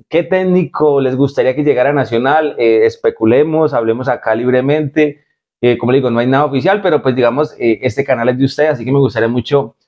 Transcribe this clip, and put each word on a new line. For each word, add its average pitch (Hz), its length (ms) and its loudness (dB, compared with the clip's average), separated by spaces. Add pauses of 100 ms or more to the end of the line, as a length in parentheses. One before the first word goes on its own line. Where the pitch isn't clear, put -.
qué 165 140 0
técnico 170 760 0
les 131 160 -2
gustaría 127 400 0
que 147 80 -2
llegara 131 260 2
a - 20 -2
Nacional, 135 680 0
eh, 113 280 4
especulemos, 135 880 0
hablemos 117 340 -2
acá 117 280 -2
libremente. 143 880 0 (360)
Eh, 120 180 2
como 120 120 -2
le 131 80 2
digo, 123 120 0
no 117 100 0
hay 120 60 -2
nada 135 180 2
oficial, 147 360 -2
pero 175 220 0
pues 127 140 -2
digamos, 127 420 0
eh, 117 240 0
este 127 220 -4
canal 120 240 0
es 127 100 -2
de 135 60 2
ustedes, 147 260 0
así 117 140 -4
que 123 80 -4
me 139 60 2
gustaría 117 300 0
mucho 127 460 -2 (140)